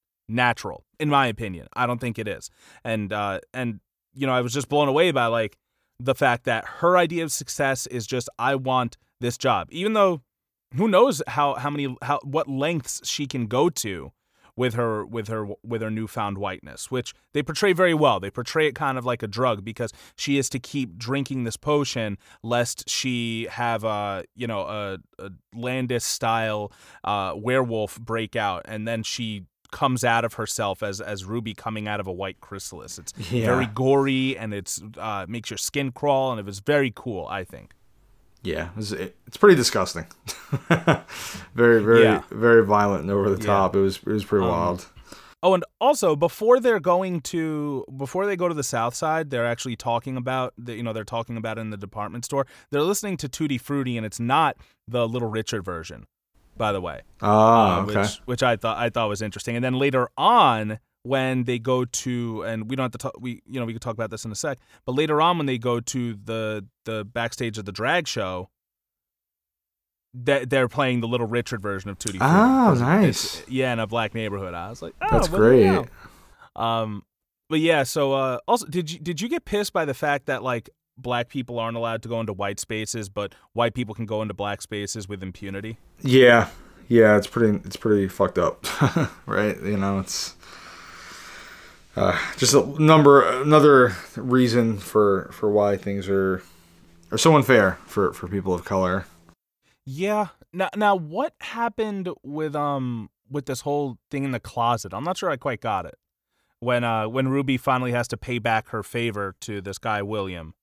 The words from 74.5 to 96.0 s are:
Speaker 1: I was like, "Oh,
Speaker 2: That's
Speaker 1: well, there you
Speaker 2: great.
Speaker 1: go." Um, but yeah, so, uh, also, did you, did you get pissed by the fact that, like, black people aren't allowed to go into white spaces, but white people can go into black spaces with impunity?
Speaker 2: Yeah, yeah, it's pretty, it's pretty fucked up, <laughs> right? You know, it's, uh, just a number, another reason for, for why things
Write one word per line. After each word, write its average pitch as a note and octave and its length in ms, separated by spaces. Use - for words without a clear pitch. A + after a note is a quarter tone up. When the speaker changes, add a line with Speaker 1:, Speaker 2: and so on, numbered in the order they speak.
Speaker 1:
I F2 160
was B2 120
like, - 200
"Oh, G4 100
Speaker 2:
That's - 180
Speaker 1:
well, F#2+ 120
there A#2 140
you G2+ 240
Speaker 2:
great. - 100
Speaker 1:
go." - 60
Um, A2+ 420
but D#3 100
yeah, D#3+ 240
so, C#3 300
uh, C3 340
also, A#3+ 180
did D#3 240
you, E3+ 100
did D#3 200
you G#3+ 80
get E4 180
pissed G#3 280
by F3 100
the C#3+ 100
fact C#3+ 340
that, C3 140
like, A#2+ 280
black B2 300
people B2 320
aren't A2+ 160
allowed A2+ 280
to A2+ 60
go A#2 120
into G#2+ 100
white G2+ 300
spaces, A2 480
but G2+ 260
white A#2 220
people A2+ 200
can A#2 120
go G#2+ 160
into G#2+ 120
black G2+ 280
spaces G2+ 480
with G2+ 120
impunity? G2 560
Speaker 2:
Yeah, B2 460
yeah, A2 300
it's G2 100
pretty, A2 380
it's F#2 100
pretty G#2 320
fucked - 300
up, - 280
<laughs> - 60
right? G#2 340
You G2+ 140
know, G2 240
it's, - 360
uh, - 200
just B2+ 160
a C#3+ 280
number, C#3+ 600
another C#3+ 520
reason A#2+ 640
for, G2 560
for G#2+ 180
why G2+ 240
things G2 320